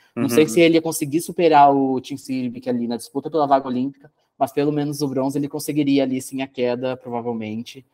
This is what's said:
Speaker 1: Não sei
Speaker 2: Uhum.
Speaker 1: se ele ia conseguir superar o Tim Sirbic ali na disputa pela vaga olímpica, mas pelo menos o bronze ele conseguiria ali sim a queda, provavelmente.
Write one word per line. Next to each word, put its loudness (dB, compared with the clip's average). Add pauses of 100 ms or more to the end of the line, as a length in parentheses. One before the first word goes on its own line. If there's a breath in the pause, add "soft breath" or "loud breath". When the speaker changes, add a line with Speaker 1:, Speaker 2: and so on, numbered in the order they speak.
(140 soft breath)
Speaker 1:
Não -2
sei 4
Speaker 2:
Uhum. 2
Speaker 1:
se 2
ele 6
ia 2
conseguir -4
superar 6
o 0
Tim -10
Sirbic -8
ali -2
na -4
disputa -10
pela 0
vaga 2
olímpica, -6 (260)
mas -2
pelo 0
menos -2
o 0
bronze -2
ele -2
conseguiria 0
ali -2
sim -8
a -8
queda, -2
provavelmente. -8